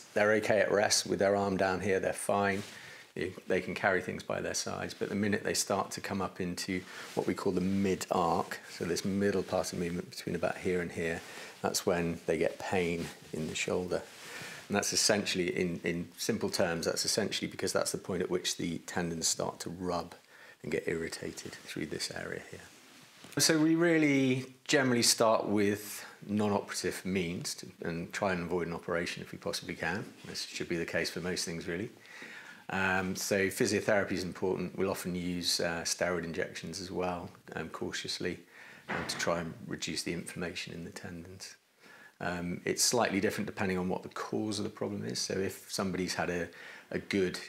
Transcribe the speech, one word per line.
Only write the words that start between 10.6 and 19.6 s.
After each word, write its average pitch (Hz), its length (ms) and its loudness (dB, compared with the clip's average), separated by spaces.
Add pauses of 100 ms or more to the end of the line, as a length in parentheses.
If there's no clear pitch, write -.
and 87 100 -4
here, 82 300 -2 (400)
that's - 240 0
when 85 400 2
they 82 120 4
get 82 200 2
pain 85 480 0 (260)
in 80 160 -2
the - 60 -4
shoulder. 90 480 0 (680)
And 101 60 0
that's - 160 2
essentially, 95 640 4
in, 90 280 0
in 87 240 -2 (100)
simple 107 320 0
terms, 85 380 2
that's - 180 0
essentially - 460 0
because - 220 -2
that's - 180 2
the 90 80 -2
point 90 240 -2
at - 60 -2
which - 280 0
the - 220 -2
tendons 85 480 -2
start - 320 0
to - 100 -8